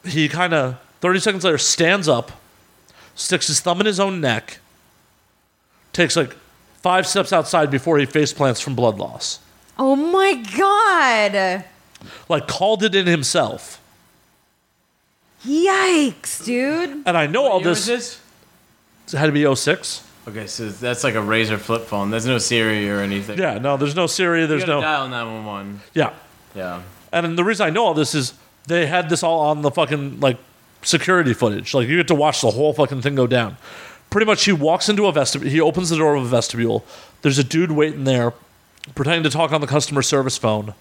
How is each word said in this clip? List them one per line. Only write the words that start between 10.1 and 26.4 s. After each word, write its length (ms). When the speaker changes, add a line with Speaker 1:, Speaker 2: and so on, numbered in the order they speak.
Speaker 2:
God. 1080
Speaker 1:
Like, 180
called 360
it 120
in 120
himself. 720
Speaker 2:
Yikes, 1000
dude. 600
Speaker 1:
And 120
I 100
know 160
Speaker 3:
What 80
Speaker 1:
all 100
Speaker 3:
year 80
Speaker 1:
this. 180
Speaker 3:
was 320
this? 60
Speaker 1:
It 40
had 80
to 60
be 140
oh 100
six. 480
Speaker 3:
Okay, 200
so 220
that's 340
like 120
a 40
Razr 380
flip 280
phone. 260
There's 160
no 100
Siri 520
or 100
anything. 400
Speaker 1:
Yeah, 180
no, 200
there's 180
no 120
Siri, 340
Speaker 3:
You 60
Speaker 1:
there's 140
Speaker 3:
gotta 120
Speaker 1:
no 80
Speaker 3:
dial 280
nine 240
one 120
one. 360
Speaker 1:
Yeah. 200